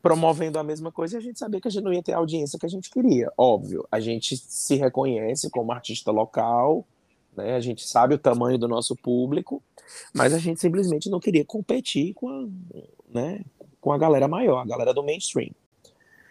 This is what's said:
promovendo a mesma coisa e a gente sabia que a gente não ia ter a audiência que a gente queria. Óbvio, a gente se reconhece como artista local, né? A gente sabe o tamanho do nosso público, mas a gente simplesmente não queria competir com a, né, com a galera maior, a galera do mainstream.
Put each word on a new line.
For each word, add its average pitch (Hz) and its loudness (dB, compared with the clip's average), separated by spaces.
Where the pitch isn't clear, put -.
promovendo 160 2
a 151 -4
mesma 156 -8
coisa 170 -6
e - -6
a - -8
gente 233 -12
sabia 208 -6
que - -6
a - -2
gente 196 -4
não 190 0
ia 180 0
ter - -4
a 170 0
audiência 160 -2
que 165 -6
a - -2
gente 185 -8
queria. 185 4
Óbvio, 104 2
a 110 0
gente 113 -4
se - -2
reconhece 131 0
como 117 -2
artista 117 -6
local, 120 2
né? 107 -4
A 123 0
gente 120 -6
sabe 127 6
o 139 0
tamanho 123 2
do 117 0
nosso 117 -2
público, 127 -2
mas 131 0
a 165 0
gente 165 -4
simplesmente 175 0
não 196 -4
queria 165 2
competir 208 -4
com 247 -10
a, 269 -10
né, 156 -6
com 143 0
a 143 2
galera 143 6
maior, 175 2
a 127 -6
galera 120 0
do 143 0
mainstream. 151 -4